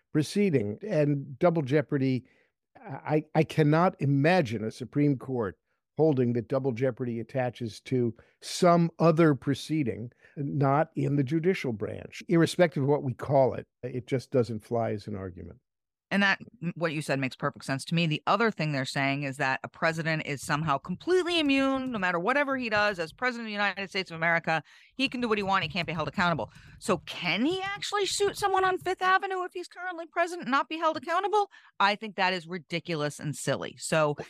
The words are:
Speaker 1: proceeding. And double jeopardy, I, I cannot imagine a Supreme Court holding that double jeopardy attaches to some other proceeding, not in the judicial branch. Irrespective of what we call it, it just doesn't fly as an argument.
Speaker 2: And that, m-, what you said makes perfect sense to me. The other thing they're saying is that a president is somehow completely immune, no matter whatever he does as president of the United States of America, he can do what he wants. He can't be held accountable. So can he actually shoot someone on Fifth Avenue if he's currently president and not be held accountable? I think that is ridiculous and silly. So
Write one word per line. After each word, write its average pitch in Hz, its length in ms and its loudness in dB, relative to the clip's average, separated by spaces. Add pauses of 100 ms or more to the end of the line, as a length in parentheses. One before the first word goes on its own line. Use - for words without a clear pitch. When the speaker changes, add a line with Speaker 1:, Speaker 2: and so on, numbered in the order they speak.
(140)
Speaker 1:
proceeding. 156 640 0 (100)
And 143 520 -2
double 170 240 2
jeopardy, 135 600 0 (600)
I, 151 380 -2 (100)
I 160 100 4
cannot 156 560 4
imagine 139 640 2
a 110 80 -4
Supreme 143 460 0
Court 120 400 -4 (400)
holding 131 360 4
that 117 140 -2
double 135 260 -2
jeopardy 120 460 -2
attaches 123 640 -6
to 120 320 0 (280)
some 170 580 4
other 160 340 6
proceeding, 123 800 -4 (260)
not 143 580 0
in 139 200 0
the 143 80 2
judicial 160 500 -2
branch. 101 540 -10
Irrespective 165 560 2
of 135 60 0
what 147 140 2
we 131 100 -2
call 131 420 2
it, 104 100 -8 (180)
it 123 240 -8
just 131 240 -2
doesn't 117 320 0
fly 113 280 -2
as 104 160 -8
an 107 80 -8
argument. 90 420 -12 (540)
Speaker 2:
And 196 120 2
that, 196 160 2 (220)
m-, 165 140 -6
what 160 160 -2
you 151 100 -4
said 139 180 -2
makes 131 180 -4
perfect - 280 -6
sense 139 200 -4
to 165 100 -2
me. 170 100 4
The 156 220 0
other 208 240 2
thing 156 220 -4
they're 135 120 -2
saying 139 380 -2
is 135 140 -8
that 135 260 -2
a - 60 -10
president 160 560 -2
is 139 160 -6
somehow 151 360 -2
completely 339 640 0
immune, 269 520 2
no 233 80 -4
matter 180 200 0
whatever 269 380 0
he 247 120 -4
does 208 300 2
as 160 140 -6
president 240 320 -4
of - 20 -8
the 214 60 -8
United 202 360 -2
States 190 220 -4
of 165 60 -10
America, 165 440 2 (320)
he 262 140 -2
can 247 140 -4
do 240 80 -2
what 214 80 2
he 208 60 -2
wants. 190 220 2
He 156 60 -8
can't 170 160 -4
be 160 60 -6
held 147 160 -2
accountable. 170 420 0 (280)
So 190 260 0
can 180 400 -2
he 370 160 0
actually 392 440 -4
shoot 403 320 0
someone 381 280 2
on 370 120 2
Fifth - 240 -4
Avenue 381 440 0
if 359 80 -12
he's 349 160 -10
currently 349 360 -10
president 339 420 -2
and 254 40 -2
not 285 160 2
be 311 100 -8
held 320 200 0
accountable? 381 520 0 (300)
I 202 160 4
think 208 220 -10
that 185 160 4
is 175 120 -4
ridiculous 165 760 -4
and 147 160 -6
silly. 98 440 -4
So 151 380 2 (120)